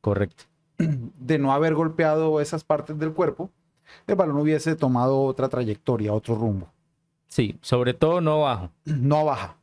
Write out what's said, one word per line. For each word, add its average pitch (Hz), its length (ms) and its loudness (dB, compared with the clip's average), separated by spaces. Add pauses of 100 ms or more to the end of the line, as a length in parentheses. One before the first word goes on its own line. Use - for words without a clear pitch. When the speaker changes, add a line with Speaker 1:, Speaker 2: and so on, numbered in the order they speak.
Speaker 1:
Correcto. 101 440 -2 (160)
Speaker 2:
<clears throat> - 160 -20
De 139 600 -2
no 139 160 2
haber 156 220 2
golpeado 160 680 2
esas 156 220 -6
partes 151 340 -4
del 156 160 -4
cuerpo, 175 360 -2 (580)
el 208 80 0
balón 160 220 2
hubiese 151 380 2
tomado 135 480 2
otra 131 260 -2
trayectoria, 107 640 -2
otro 110 220 -2
rumbo. 104 360 -4 (560)
Speaker 1:
Sí, 104 340 -2
sobre 123 320 0
todo 165 280 2
no 151 200 2
bajo. 107 360 -2
Speaker 2:
<clears throat> - 80 -20
No 147 400 0
baja. 110 380 -4